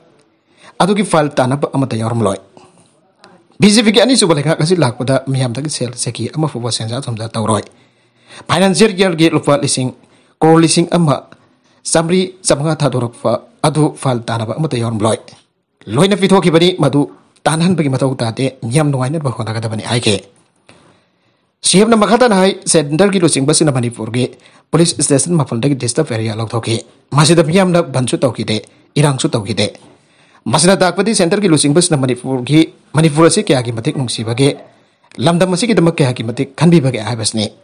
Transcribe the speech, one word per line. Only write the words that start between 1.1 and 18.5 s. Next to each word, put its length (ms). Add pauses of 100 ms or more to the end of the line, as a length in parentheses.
ꯇꯥꯟꯅꯕ 440
ꯑꯃꯠꯇ 220
ꯌꯥꯎꯔꯝꯂꯣꯏ꯫ 440 (1200)
ꯕꯤ 100
ꯖꯦ 140
ꯄꯤꯒꯤ 160
ꯑꯅꯤꯁꯨꯕ 340
ꯂꯩꯉꯥꯛ 260
ꯑꯁꯤ 160
ꯂꯥꯛꯄꯗ 520
ꯃꯤꯌꯥꯝꯗꯒꯤ 420
ꯁꯦꯜ 220
ꯆꯦꯒꯤ 400
ꯑꯃ 160
ꯐꯥꯎꯕ 240
ꯁꯦꯟꯖꯥ 280
ꯊꯨꯝꯖꯥ 280
ꯇꯧꯔꯣꯏ꯫ 340 (840)
ꯐꯥꯏꯅꯥꯟꯁꯤꯌꯦꯜ 480
ꯌꯔꯒꯤ 340
ꯂꯨꯄꯥ 300
ꯂꯤꯁꯤꯡ, 320 (480)
ꯀ꯭ꯔꯣꯔ 200
ꯂꯤꯁꯤꯡ 300
ꯑꯃ 260 (680)
ꯆꯥꯝꯃꯔꯤ, 340 (220)
ꯆꯥꯝꯃꯉꯥ 400
ꯊꯥꯗꯣꯔꯛꯄ 500 (300)
ꯑꯗꯨ 200 (200)
ꯐꯜ 160 (100)
ꯇꯥꯅꯕ 300
ꯑꯃꯠꯇ 180
ꯌꯥꯎꯔꯝꯂꯣꯏ꯫ 420 (680)
ꯂꯣꯏꯅ 300
ꯄꯤꯊꯣꯛꯈꯤꯕꯅꯤ, 520 (100)
ꯃꯗꯨ 220 (440)
ꯇꯥꯟꯅꯍꯟꯕꯒꯤ 500
ꯃꯊꯧ 200
ꯇꯥꯗꯦ, 300 (180)